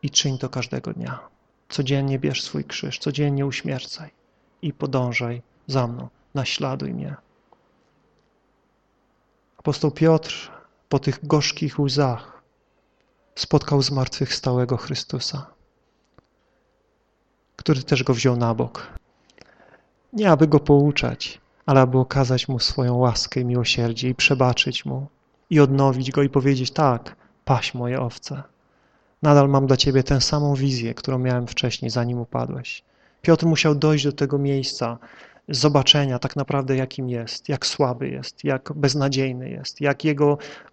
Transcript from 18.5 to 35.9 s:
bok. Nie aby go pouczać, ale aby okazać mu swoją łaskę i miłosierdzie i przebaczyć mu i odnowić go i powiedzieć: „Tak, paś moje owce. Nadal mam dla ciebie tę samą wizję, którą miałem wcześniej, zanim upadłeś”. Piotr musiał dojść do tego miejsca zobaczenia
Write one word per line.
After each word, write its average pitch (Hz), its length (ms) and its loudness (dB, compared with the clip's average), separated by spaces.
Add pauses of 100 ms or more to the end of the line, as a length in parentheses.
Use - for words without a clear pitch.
bok. - 380 -6 (1200)
Nie 208 180 4
aby 156 180 6
go 151 120 6
pouczać, 143 800 2 (260)
ale 139 140 6
aby 127 180 4
okazać 127 500 0
mu 131 100 -2
swoją 123 380 0
łaskę 123 440 0
i 123 40 0
miłosierdzie 120 640 0
i 127 60 0
przebaczyć 127 680 0
mu 135 220 -6 (440)
i 156 100 6
odnowić 135 500 4
go 143 120 2
i 139 60 4
powiedzieć: 135 420 2
„Tak, 131 460 0 (280)
paś - 300 0
moje 123 260 -4
owce. 139 420 -8 (800)
Nadal 143 260 8
mam 139 180 4
dla 131 100 4
ciebie 135 260 2
tę 135 180 2
samą 147 340 0
wizję, 131 400 -2
którą 131 240 -4
miałem 123 280 0
wcześniej, 120 440 -4
zanim 120 280 -2
upadłeś”. 123 640 -6 (380)
Piotr 165 240 4
musiał 156 280 4
dojść 147 300 2
do 143 80 0
tego 139 260 -2
miejsca 135 600 -2 (500)
zobaczenia 139 720 2